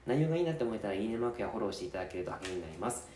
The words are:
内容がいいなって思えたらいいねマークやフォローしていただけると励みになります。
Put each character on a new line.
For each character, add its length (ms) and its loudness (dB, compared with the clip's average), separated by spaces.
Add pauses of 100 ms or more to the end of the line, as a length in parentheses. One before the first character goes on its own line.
内 160 6
容 80 6
が 60 4
い 60 4
い 40 4
な 80 4
っ 20 -2
て 80 0
思 120 2
え 40 -2
た 100 -2
ら 40 0
い 120 0
い 40 0
ね 80 0
マ 100 2
ー 40 0
ク 100 -4
や 80 0
フ 80 -4
ォ 40 0
ロ 80 2
ー 20 -2
し 80 -4
て 60 -4
い 40 -4
た 100 -4
だ 60 -2
け 140 -6
る 60 -2
と 60 -4
励 180 -6
み 60 -2
に 60 -2
な 60 -6
り 100 -10
ま 120 -2
す。 260 -4